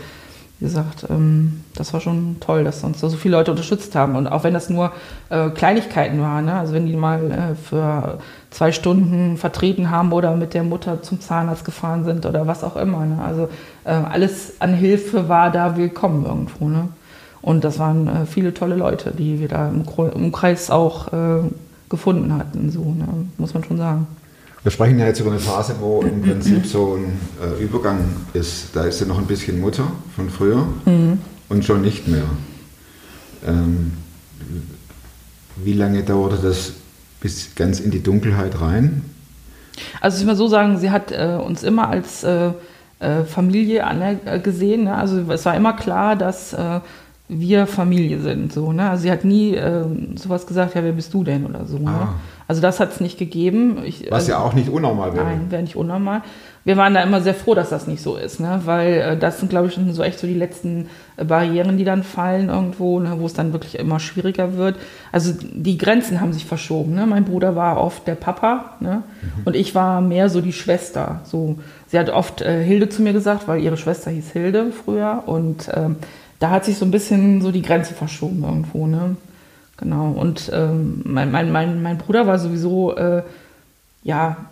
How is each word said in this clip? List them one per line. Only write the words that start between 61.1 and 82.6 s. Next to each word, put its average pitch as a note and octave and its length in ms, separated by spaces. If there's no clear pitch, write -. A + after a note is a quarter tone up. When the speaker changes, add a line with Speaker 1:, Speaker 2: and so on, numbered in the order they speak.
Speaker 1:
äh, - 80
Barrieren, E3+ 540
die F#3+ 60
dann F#3+ 180
fallen F#3 480
irgendwo, F3+ 500
ne? E3+ 180
Wo E3 80
es E3 60
dann D#3+ 200
wirklich - 260
immer D#3 220
schwieriger F#3 560
wird. F#3+ 200
Also E3+ 200
die E3+ 260
Grenzen G#3 420
haben F3 140
sich D#3 100
verschoben, D#3 500
ne? G3 120
Mein G3+ 180
Bruder F3+ 320
war E3+ 240
oft - 260
der E3+ 100
Papa, A3+ 640
ne? F#3 220
Speaker 2:
Mhm. - 60
Speaker 1:
Und F3 100
ich F#3+ 180
war F#3 280
mehr F#3 260
so F3 140
die F3+ 100
Schwester, - 720
so. D#3 340
Sie E3+ 100
hat E3+ 120
oft, - 320
äh, E3 200
Hilde G3+ 280
zu - 120
mir G#3 120
gesagt, G#3 340
weil E3 140
ihre D#3+ 160
Schwester E3 320
hieß D#3 220
Hilde G3 400
früher G#3 420
und, D#3+ 480
ähm, D#3+ 220
da D#3+ 120
hat F#3+ 140
sich G#3 120
so G#3 80
ein F#3 60
bisschen G3+ 500
so F#3 120
die F3+ 100
Grenze E3 320
verschoben D#3 500
irgendwo, D#3 440
ne? F3 280
Genau. D3+ 340
Und, - 400
ähm, D#3+ 520
mein, C#3 280
mein, E3 200
mein, E3+ 300
mein E3+ 160
Bruder G#3+ 280
war F#3+ 120
sowieso, F3 580